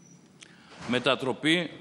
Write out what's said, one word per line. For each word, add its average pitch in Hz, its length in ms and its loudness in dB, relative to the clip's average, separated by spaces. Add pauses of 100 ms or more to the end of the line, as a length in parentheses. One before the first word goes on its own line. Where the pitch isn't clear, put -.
(880)
Μετατροπή 131 840 0 (120)